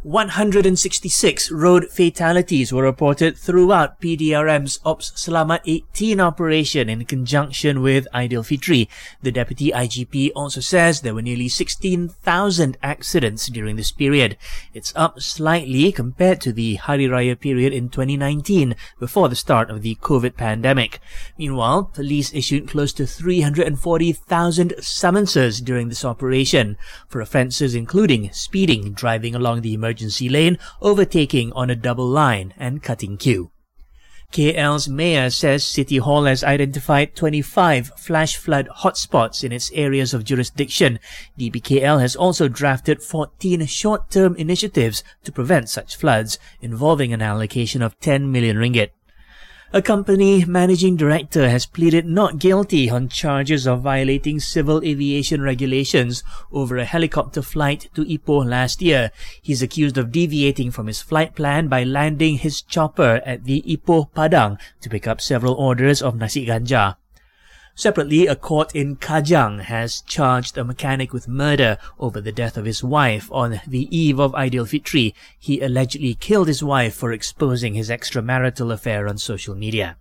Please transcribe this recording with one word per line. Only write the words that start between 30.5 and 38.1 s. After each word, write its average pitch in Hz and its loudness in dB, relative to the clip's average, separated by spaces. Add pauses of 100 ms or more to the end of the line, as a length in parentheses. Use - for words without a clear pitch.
overtaking 160 2
on 127 -2
a 123 0
double 120 -2
line 123 2
and 135 -6
cutting 104 -6
queue. 123 0 (800)
K 156 2
L's 147 0
mayor 143 0
says 143 0
City 139 0
Hall 143 2
has 131 2
identified 143 2
twenty-five 151 0
flash 160 -2